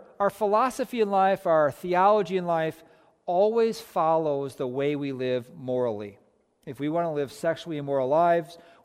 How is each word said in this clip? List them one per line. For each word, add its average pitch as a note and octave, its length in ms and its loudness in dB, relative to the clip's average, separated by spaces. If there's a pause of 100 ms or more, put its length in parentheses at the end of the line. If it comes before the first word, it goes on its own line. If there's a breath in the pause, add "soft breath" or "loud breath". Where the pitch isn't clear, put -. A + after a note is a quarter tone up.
(200)
our G3+ 100 2
philosophy A3+ 720 0
in G3+ 100 0
life, F#3+ 340 2
our D#3 260 4
theology F#3 680 2
in F3+ 80 -4
life, D#3+ 380 -2 (420 soft breath)
always G#3+ 540 2
follows D#3+ 760 0
the C3+ 120 -4
way C#3 280 -2
we C#3+ 160 -6
live B2+ 440 -4
morally. A#2 600 -4 (480)
If C3+ 140 -12
we C#3+ 100 -2
wanna E3 240 -2
live C#3+ 180 -4
sexually E3 460 -6
immoral C#3 300 -2
lives, E3+ 500 2 (280 loud breath)